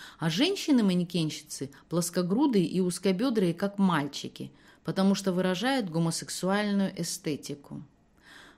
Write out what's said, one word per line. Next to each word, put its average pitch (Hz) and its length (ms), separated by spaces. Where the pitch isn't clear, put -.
а 160 120
женщины-манекенщицы 180 1400
плоскогрудые 185 760
и 170 160
узкобедрые, 190 720
как 202 240
мальчики, 147 720
потому 190 320
что 196 160
выражают 185 580
гомосексуальную 190 1120
эстетику. - 840